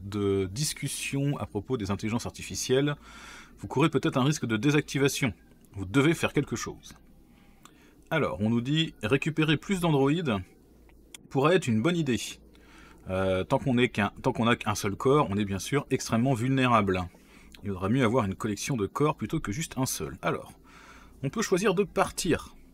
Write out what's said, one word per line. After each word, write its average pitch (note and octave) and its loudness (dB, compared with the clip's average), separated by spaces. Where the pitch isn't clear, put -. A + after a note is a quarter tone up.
de G2 0
discussions C#3 -4
à A2+ -6
propos G#2 -4
des G2 -2
intelligences G#2+ -4
artificielles. C3 -2
Vous G2+ -10
courez D#3 2
peut-être D#3 0
un B2+ 2
risque D3 0
de A2+ 0
désactivation. C#3 0
Vous G2 -8
devez C3 4
faire - -2
quelque C#3 -2
chose. - -10
Alors, C3+ 0
on G#2+ 2
nous A#2 2
dit D#3 0
récupérer D3+ 2
plus G3 -2
d'androïdes D3 2
pourrait D3+ 4
être - 0
une A2 2
bonne E3+ 2
idée. B2+ 0
Euh, F#2+ 0
tant C3+ 0
qu'on B2 0
est B2 4
qu'un, G2+ 0
tant B2+ 0
qu'on A2 0
n'a A#2 4
qu'un G#2+ -2
seul G2+ -4
corps, D3 4
on G2 0
est G#2+ 2
bien G2 -2
sûr C#3 -2
extrêmement B2+ 0
vulnérable. A2+ 2
Il G2+ -6
vaudra F#2+ -2
mieux C3 4
avoir A#2 4
une F#2+ -2
collection A2 -4
de G2+ 0
corps D3 0
plutôt C3+ -4
que G#2+ -6
juste C3+ -6
un C3 0
seul. - -6
Alors, - -4
on C#3 -2
peut A3+ -2
choisir G3 2
de F#3+ 2
partir - -2